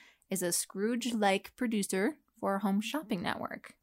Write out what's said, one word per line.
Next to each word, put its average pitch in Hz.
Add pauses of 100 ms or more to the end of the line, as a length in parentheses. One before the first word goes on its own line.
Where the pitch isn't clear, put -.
(300)
is 180
a 175
Scrooge-like 208
producer 220 (220)
for 196
a 196
home 202
shopping 214
network -